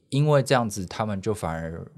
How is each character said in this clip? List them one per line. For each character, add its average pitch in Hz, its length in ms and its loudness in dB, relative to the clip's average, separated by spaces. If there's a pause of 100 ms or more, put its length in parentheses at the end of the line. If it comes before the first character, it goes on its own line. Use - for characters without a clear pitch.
因 143 180 2
为 143 160 4
这 139 100 2
样 120 160 4
子， 95 180 -6
他 - 180 -4
们 101 160 -4
就 107 120 -2
反 82 200 -4
而 82 440 -8